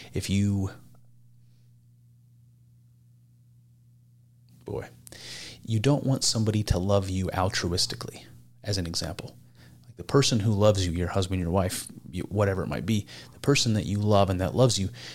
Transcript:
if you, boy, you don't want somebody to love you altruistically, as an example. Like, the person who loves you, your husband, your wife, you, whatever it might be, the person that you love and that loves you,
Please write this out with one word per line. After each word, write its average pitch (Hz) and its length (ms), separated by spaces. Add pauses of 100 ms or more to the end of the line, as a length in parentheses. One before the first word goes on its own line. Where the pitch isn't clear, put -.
(120)
if - 160
you, 98 440 (4000)
boy, - 220 (760)
you 110 140
don't 139 240
want 131 220
somebody 107 400
to - 140
love 98 300
you 95 180
altruistically, - 1000 (400)
as 104 120
an 85 120
example. - 480 (500)
Like, - 120
the - 40
person 135 380
who 107 100
loves 101 340
you, 82 80
your 85 160
husband, 92 320
your 82 100
wife, 90 360 (240)
you, 87 140
whatever 98 400
it - 40
might 73 180
be, 104 200 (260)
the - 60
person 139 360
that 95 120
you 101 140
love 101 280
and 90 120
that 90 160
loves 113 240
you, 92 80 (260)